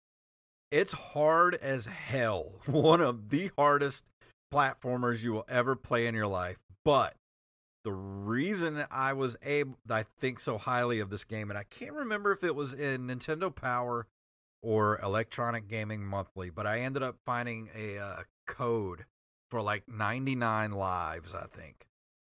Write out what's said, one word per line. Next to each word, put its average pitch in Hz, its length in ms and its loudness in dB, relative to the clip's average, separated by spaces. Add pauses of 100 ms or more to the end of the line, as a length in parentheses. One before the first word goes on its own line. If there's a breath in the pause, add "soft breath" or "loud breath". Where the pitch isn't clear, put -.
(720)
It's 170 220 2
hard 165 640 4
as 131 300 -2
hell. 107 720 -2
<laughs> - 60 -14
One 156 340 8
of 117 300 0
the 175 260 0
hardest 143 480 4 (480 soft breath)
platformers 123 720 0
you 117 100 0
will 107 160 -2
ever 127 280 2
play 117 300 0
in 113 80 -2
your 107 120 0
life. 90 320 -2 (260)
But 131 300 4 (680)
the 107 80 -4
reason 131 1000 -2
I 135 240 0
was 131 280 -2
able, 143 360 -2 (100)
I 110 160 0 (160)
think 127 200 -2
so 113 180 -2
highly 120 420 0
of 98 100 -4
this 101 140 -6
game, 107 240 -6
and 101 100 -6
I 101 60 -8
can't - 280 -14
remember 214 400 0
if 190 120 0
it 160 100 2
was 139 200 -4
in 131 320 -2
Nintendo 156 480 -4
Power 123 520 -2 (560)
or 107 380 4
Electronic 113 680 -2
Gaming 107 360 -4
Monthly, 95 460 -6
but 104 160 -6
I 110 140 0
ended 135 220 -2
up 127 220 -4
finding 120 500 -4
a, 104 240 -8
uh, 101 240 -8 (240)
code 110 600 -2 (440)
for, 117 120 -2
like, 104 260 -2
ninety-nine 113 840 0
lives, 87 640 -4
I 85 120 -10
think. - 400 -20 (440)